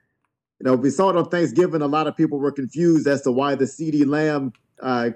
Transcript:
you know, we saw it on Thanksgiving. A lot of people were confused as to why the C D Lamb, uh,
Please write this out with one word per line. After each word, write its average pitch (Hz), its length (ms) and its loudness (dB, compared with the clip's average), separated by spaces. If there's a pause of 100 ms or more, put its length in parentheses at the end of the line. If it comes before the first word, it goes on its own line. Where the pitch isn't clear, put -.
(600)
you 131 40 -8
know, 131 100 2
we 131 160 2
saw 190 180 2
it 180 80 2
on 165 140 -2
Thanksgiving. 160 500 0
A 147 60 -2
lot 151 200 -2
of 143 80 -4
people 151 240 0
were 139 140 -2
confused 147 540 0
as 139 160 0
to 131 100 0
why 139 220 0
the 135 120 0
C 160 240 -6
D 147 140 2
Lamb, 147 480 0 (300)
uh, 120 340 -2